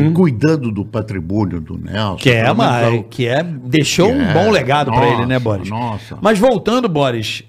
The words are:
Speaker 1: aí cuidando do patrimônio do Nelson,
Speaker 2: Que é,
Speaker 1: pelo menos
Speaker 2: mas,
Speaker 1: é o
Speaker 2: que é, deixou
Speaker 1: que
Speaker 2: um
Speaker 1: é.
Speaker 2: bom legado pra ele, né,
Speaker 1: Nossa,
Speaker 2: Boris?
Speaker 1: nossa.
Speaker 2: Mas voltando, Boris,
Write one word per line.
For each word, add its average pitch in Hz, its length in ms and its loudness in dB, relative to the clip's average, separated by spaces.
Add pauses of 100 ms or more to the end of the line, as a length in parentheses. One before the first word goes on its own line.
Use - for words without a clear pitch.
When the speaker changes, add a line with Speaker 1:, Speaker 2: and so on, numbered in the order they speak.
Speaker 1:
aí 160 60 2
cuidando 151 580 2
do 98 140 -4
patrimônio 95 760 -4
do 82 180 -12
Nelson, 92 380 -4
Speaker 2:
Que 131 140 0
é, 113 160 4
Speaker 1:
pelo 147 120 2
menos 208 160 2
Speaker 2:
mas, 117 140 2
Speaker 1:
é - 20 2
o 113 140 0
Speaker 2:
que 120 240 -4
é, 139 160 0
deixou 147 680 0
Speaker 1:
que 262 60 0
Speaker 2:
um 285 60 0
Speaker 1:
é. 165 120 0
Speaker 2:
bom 185 160 4
legado 143 420 2
pra 120 180 4
ele, 120 160 0
né, 127 120 0
Speaker 1:
Nossa, - 40 0
Speaker 2:
Boris? 101 280 -2
Speaker 1:
nossa. 113 520 -6
Speaker 2:
Mas 202 180 4
voltando, 240 480 0
Boris, 131 600 -2